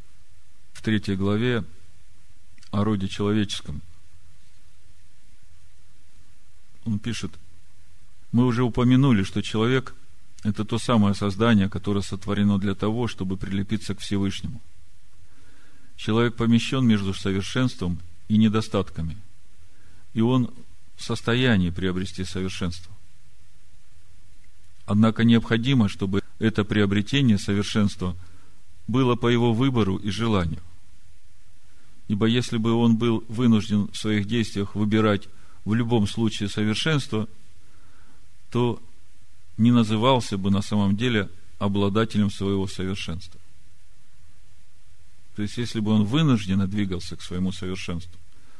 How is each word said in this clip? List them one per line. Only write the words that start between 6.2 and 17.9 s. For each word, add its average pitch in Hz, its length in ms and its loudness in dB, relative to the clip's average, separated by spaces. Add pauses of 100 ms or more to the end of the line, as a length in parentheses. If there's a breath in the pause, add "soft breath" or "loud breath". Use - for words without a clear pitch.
он 110 120 -2
пишет: 107 340 -4 (1000)
"Мы 120 160 6
уже 120 160 2
упомянули, 127 580 6
что 101 220 -2
человек — 123 500 2 (500)
это 104 220 0
то 113 140 0
самое 104 340 6
создание, 101 560 4
которое 98 320 0
сотворено 101 560 2
для 98 160 0
того, 110 340 0
чтобы 95 300 -4
прилепиться 98 560 -2
к 95 60 -8
Всевышнему. - 600 -2 (1400 soft breath)
Человек 113 380 2
помещен 117 520 4
между 101 260 4
совершенством 98 840 0 (280)